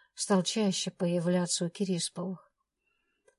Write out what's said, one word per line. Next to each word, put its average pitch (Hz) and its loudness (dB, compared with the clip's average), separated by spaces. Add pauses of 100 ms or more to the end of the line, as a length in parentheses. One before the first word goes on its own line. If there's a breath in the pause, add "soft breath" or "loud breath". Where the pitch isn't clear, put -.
(140 soft breath)
стал 190 2
чаще 190 0
появляться 175 0
у 170 -2
Кирисповых. 180 -4 (880)